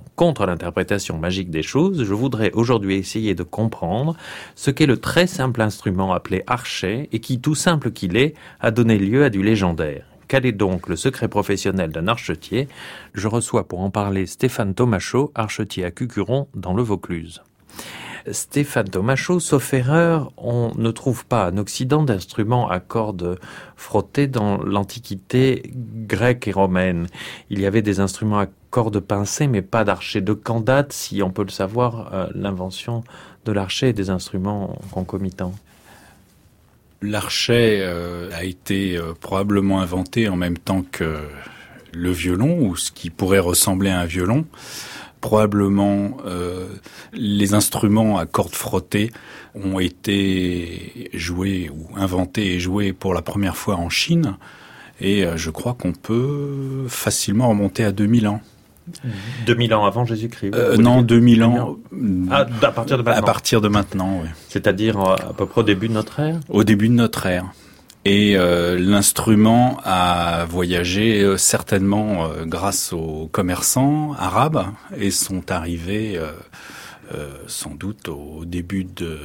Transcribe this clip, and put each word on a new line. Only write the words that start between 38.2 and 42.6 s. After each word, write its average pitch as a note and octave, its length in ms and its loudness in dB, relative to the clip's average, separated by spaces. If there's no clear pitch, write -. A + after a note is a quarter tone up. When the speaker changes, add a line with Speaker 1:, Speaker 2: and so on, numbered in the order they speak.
Speaker 2:
a E2 120 -8
été, F#2+ 520 -2
euh, E2 240 -6
probablement G2 640 0
inventé F#2 480 -2
en F2+ 60 -2
même F2 200 -2
temps F#2+ 340 -2
que D#2+ 280 -4
le F2 180 -2
violon, F#2 500 2